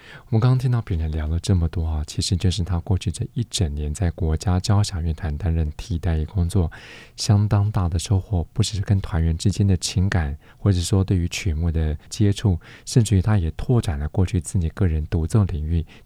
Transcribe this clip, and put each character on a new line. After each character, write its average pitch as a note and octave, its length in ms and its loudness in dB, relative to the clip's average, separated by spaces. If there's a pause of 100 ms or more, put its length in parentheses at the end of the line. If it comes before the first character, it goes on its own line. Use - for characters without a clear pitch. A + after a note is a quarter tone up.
(260)
我 - 60 -16
们 A2 80 4
刚 B2 100 4
刚 B2+ 80 2
听 B2 120 0
到 A#2 120 0
品 F2 160 -4
任 D#2+ 120 -2
聊 D#2 160 -4
了 E2 140 -2
这 G2+ 160 2
么 E2 120 2
多 D#2+ 180 -4
啊， D#2 200 -2
其 - 140 -6
实 F2 160 0
就 F2+ 140 2
是 E2+ 120 -2
他 E2+ 180 -2
过 - 180 0
去 - 120 -4
这 - 220 -4
一 A#2+ 160 -2
整 D#2 260 -2
年 D2 200 -4
在 F2 160 0
国 D#2+ 260 0
家 F2+ 240 0
交 G#2 220 2
响 F2 200 -4
乐 E2 120 0
团 D2+ 240 -4
担 E2 160 0
任 D#2 240 0
替 - 200 -4
代 D#2+ 200 0
役 D#2 80 -2
工 E2+ 200 0
作， E2+ 240 2 (460)
相 G#2 320 2
当 G#2 220 2
大 F#2 180 0
的 F2 100 -2
收 G2 220 2
获， F2 320 -2
不 A2+ 100 0
只 - 140 -4
是 F#2+ 60 -2
跟 G2 180 2
团 E2 220 -2
员 E2 160 2
之 G2+ 120 0
间 G2+ 160 2
的 G2 120 4
情 F#2 320 0
感， D2 260 -2 (220)
或 G#2 120 2
者 F2+ 80 4
说 F#2+ 240 2
对 F#2+ 140 0
于 F2 120 0
曲 - 260 -4
目 E2 160 0
的 D#2 260 0 (140)
接 G#2 200 2
触， F#2+ 300 0 (240)
甚 - 180 2
至 G2+ 140 2
于 F2+ 60 4
他 G#2+ 160 2
也 D#2+ 140 0
拓 - 280 0
展 D2 180 -2
了 D2 120 -4
过 F#2 160 0
去 F2+ 120 -2
自 F2+ 200 -4
己 D#2+ 120 0
个 - 160 0
人 D#2 200 0
独 E2 200 -2
奏 G#2+ 180 2
领 D#2 220 -4
域， E2 200 -2 (200)